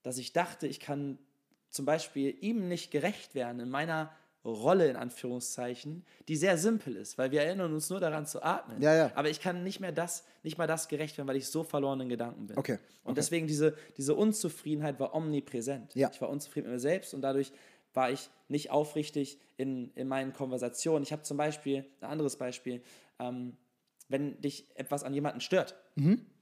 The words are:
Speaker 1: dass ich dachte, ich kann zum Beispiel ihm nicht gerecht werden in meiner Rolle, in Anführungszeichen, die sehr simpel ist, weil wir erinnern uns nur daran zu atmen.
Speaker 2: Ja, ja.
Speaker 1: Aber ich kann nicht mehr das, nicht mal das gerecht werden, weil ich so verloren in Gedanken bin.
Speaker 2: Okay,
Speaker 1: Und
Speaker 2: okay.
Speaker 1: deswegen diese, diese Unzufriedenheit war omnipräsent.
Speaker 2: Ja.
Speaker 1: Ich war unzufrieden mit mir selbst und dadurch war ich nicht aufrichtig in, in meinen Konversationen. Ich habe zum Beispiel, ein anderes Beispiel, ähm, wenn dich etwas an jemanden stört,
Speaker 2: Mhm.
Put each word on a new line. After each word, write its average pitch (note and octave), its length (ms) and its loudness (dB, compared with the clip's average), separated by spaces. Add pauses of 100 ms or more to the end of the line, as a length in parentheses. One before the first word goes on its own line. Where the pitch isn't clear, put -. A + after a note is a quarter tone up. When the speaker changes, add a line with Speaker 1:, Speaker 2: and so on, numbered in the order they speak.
Speaker 1:
dass B2+ 160 -6
ich B2 140 -8
dachte, E3+ 340 0
ich - 140 -6
kann C#3+ 380 -4 (520)
zum C#3 140 -6
Beispiel C#3 560 0
ihm G#3 280 0
nicht F3 220 -4
gerecht D#3 440 -2
werden B2 260 -4
in B2 100 -6
meiner D#3 400 -2 (340)
Rolle, C#3+ 440 6
in B2 80 2
Anführungszeichen, B2 1080 -6 (220)
die D#3 80 0
sehr F3 200 6
simpel F#3 400 2
ist, G#2 220 -10
weil C3 140 2
wir D3 100 4
erinnern F3 320 0
uns D#3 160 -2
nur F#3+ 100 -2
daran D#3 240 0
zu - 180 -8
atmen. B2+ 380 -2
Speaker 2:
Ja, D#3 140 8
ja. D#3 200 8
Speaker 1:
Aber D3 140 2
ich D#3 120 -2
kann F3+ 240 -2
nicht G3 160 -6
mehr F#3 120 -4
das, E3 320 -4 (180)
nicht D#3 140 -6
mal E3 100 0
das D#3+ 220 0
gerecht D3+ 300 -4
werden, C#3 100 -4
weil C3 80 0
ich C3+ 120 -2
so D#3+ 160 0
verloren C#3 360 0
in B2+ 80 -4
Gedanken A#2 380 -4
bin. G#2 100 -6
Speaker 2:
Okay, C3+ 180 0 (280)
Speaker 1:
Und - 80 -6
Speaker 2:
okay. C3 60 0
Speaker 1:
deswegen D#3+ 300 0
diese, D3+ 300 4 (220)
diese C#3 160 2
Unzufriedenheit D3+ 880 0
war - 140 -2
omnipräsent. D3 800 -2
Speaker 2:
Ja. C3+ 180 4
Speaker 1:
Ich - 80 -14
war A#2 100 -2
unzufrieden C#3+ 380 -6
mit B2 80 -4
mir B2 40 -2
selbst E3+ 340 0
und C#3 80 -8
dadurch C3+ 300 0 (400)
war C3 180 4
ich - 200 -6 (180)
nicht D3 220 -2
aufrichtig D3+ 680 0 (180)
in, C3 380 -4
in C3 140 -6
meinen C3+ 240 -2
Konversationen. B2+ 680 0
Ich C#3 100 -4
habe D3+ 100 -6
zum C#3+ 140 -6
Beispiel, C#3+ 480 0 (160)
ein - 80 -10
anderes D3 280 0
Beispiel, B2 460 -6 (360)
ähm, B2 380 -6 (520)
wenn C#3 320 0
dich - 360 -4
etwas C#3 260 -4
an C3+ 100 -4
jemanden C#3+ 280 -2
stört, - 340 2 (220)
Speaker 2:
Mhm. D#3 280 6 (180)